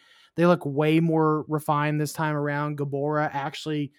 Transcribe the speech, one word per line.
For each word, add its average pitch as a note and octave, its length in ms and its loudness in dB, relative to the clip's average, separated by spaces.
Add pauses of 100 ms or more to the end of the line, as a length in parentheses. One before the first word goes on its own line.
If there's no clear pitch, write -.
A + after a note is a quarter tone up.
(360)
They E3+ 100 4
look F3 200 4
way D3+ 340 2
more D#3+ 480 2
refined D3+ 540 0
this D3 120 -4
time D#3 220 -2
around. D3 420 -2
Gamora D3 540 -2
actually D3 680 -6